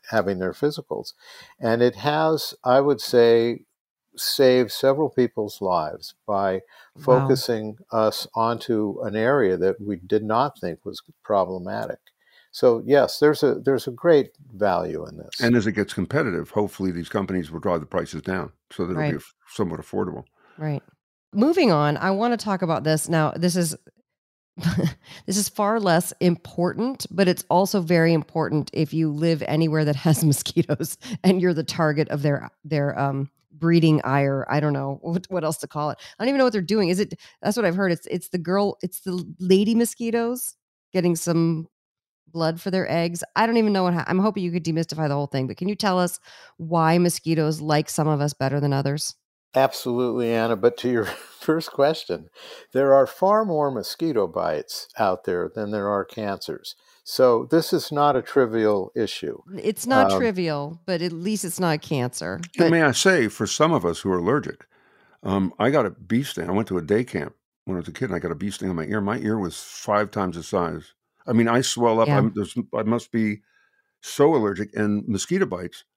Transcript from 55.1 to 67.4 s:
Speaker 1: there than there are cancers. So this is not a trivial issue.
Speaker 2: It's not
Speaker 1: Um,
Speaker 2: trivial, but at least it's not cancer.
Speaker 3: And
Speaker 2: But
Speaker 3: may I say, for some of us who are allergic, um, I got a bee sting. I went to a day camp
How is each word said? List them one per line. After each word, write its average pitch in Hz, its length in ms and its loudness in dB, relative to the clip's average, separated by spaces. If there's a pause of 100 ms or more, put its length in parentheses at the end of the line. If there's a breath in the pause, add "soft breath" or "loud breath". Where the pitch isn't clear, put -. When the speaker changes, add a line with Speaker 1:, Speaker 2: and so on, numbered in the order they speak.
Speaker 1:
there 87 280 -4
than 104 180 -6
there 101 180 -4
are 101 160 -2
cancers. - 720 -10 (260 soft breath)
So 123 480 2
this 160 220 2
is 156 180 -2
not 147 260 2
a 120 40 0
trivial 110 760 0
issue. - 440 -4 (180)
Speaker 2:
It's - 300 -6
not 254 260 2
Speaker 1:
Um, 196 60 2
Speaker 2:
trivial, 165 640 -4
but 175 160 -4
at 175 120 -2
least 185 340 -4
it's 160 120 -8
not 160 220 0
cancer. 123 540 -4
Speaker 3:
And - 140 -10 (100)
Speaker 2:
But 165 120 6
Speaker 3:
may 165 120 4
I 143 100 4
say, 156 360 4
for - 180 -4
some 156 260 2
of 113 140 2
us 85 140 -2
who 98 120 -2
are 87 60 2
allergic, 113 480 -2 (560 soft breath)
um, 95 360 0
I 113 120 2
got 139 160 2
a 90 40 -2
bee 110 320 -2
sting. 87 280 -6
I - 20 0
went 104 160 0
to 92 80 -4
a 87 60 -2
day 104 220 2
camp 85 300 -8 (300)